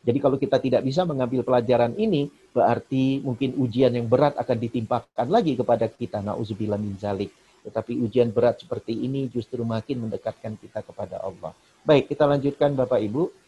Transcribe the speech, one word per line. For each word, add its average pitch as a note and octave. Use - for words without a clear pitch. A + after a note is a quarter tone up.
Jadi B2
kalau C#3
kita C3
tidak B2+
bisa C3+
mengambil C3
pelajaran A#2+
ini, F#3
berarti C3
mungkin B2+
ujian B2+
yang A#2+
berat C3
akan A#2
ditimpakan A#2+
lagi D#3
kepada A2+
kita. G#2+
Na'udzubillah G#2
min G#2
zalik. G2+
Tetapi A2+
ujian A#2+
berat A#2
seperti -
ini B2+
justru A#2+
makin A2+
mendekatkan G#2+
kita -
kepada F#2+
Allah. F2
Baik, C#3+
kita C#3+
lanjutkan C#3+
Bapak B2
Ibu. A2+